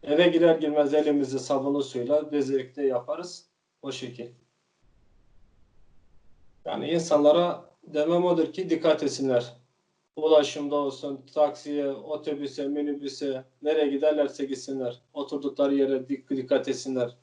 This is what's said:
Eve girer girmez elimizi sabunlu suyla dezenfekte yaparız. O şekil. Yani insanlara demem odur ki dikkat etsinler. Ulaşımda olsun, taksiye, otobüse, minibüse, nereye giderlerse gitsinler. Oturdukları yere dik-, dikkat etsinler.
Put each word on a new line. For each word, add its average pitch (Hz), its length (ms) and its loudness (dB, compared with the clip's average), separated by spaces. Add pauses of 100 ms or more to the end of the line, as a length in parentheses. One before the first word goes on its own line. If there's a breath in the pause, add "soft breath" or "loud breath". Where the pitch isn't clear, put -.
Eve 156 240 4
girer 165 280 6
girmez 151 380 2
elimizi 143 460 2
sabunlu 139 440 -2
suyla 147 480 -2
dezenfekte 135 540 -2
yaparız. 147 600 -4 (360)
O 139 100 -10
şekil. 123 360 -12 (2500)
Yani 110 260 -4
insanlara 165 800 4 (120)
demem 165 420 0
odur 160 280 2
ki 185 160 -6
dikkat 156 340 2
etsinler. 131 560 0 (560)
Ulaşımda 147 600 4
olsun, 139 580 -4
taksiye, 147 540 0
otobüse, 143 800 -6
minibüse, 143 760 -4 (180)
nereye 151 260 2
giderlerse 143 580 0
gitsinler. 131 560 -6 (120)
Oturdukları 139 600 -2
yere 135 340 0
dik-, 135 200 -6
dikkat 131 380 0
etsinler. 127 560 -4